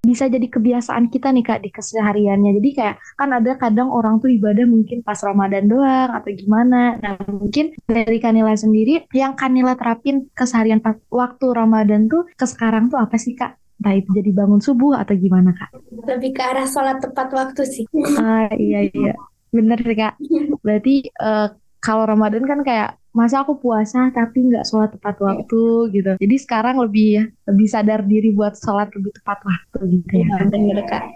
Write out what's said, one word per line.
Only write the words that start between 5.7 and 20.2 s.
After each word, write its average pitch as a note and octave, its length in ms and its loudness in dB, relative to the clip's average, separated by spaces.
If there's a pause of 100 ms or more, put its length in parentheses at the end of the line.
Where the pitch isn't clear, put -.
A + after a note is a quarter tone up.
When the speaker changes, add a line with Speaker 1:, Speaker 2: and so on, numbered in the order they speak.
Speaker 1:
atau - 180 -8
gimana. A#3 720 2
Nah, G3+ 240 -6
mungkin G#3 480 -4 (120)
dari A3+ 360 0
Kanila A3 320 2
sendiri A3 580 0
yang C4+ 220 0
Kanila B3+ 420 0
terapin B3 560 -4
keseharian A3+ 480 2
pas A3 160 0 (140)
waktu B3 400 -4
Ramadan A3 580 2
tuh E4 240 0
ke - 140 -4
sekarang A3+ 480 0
tuh C4+ 80 -2
apa A3+ 160 0
sih, A3+ 160 -4
Kak? - 240 -10 (180)
Entah G3+ 220 0
itu G3 160 -2
jadi G3+ 180 0
bangun G3+ 300 4
subuh C4+ 340 2
atau G3+ 220 -2
gimana, F#3 340 4
Kak? - 220 -8 (320)
Speaker 2:
Lebih C4 280 -4
ke C4 120 -6
arah C4 240 -2
sholat C4+ 320 -2
tepat C4 320 -6
waktu C4+ 320 -4
sih. B3+ 200 -6 (300)
Speaker 1:
Ah, A3 400 2
iya, G#3 320 0
iya. - 300 -2 (320)
Bener A3+ 320 2
sih, A#3 160 -2
Kak. A3 240 -4 (400)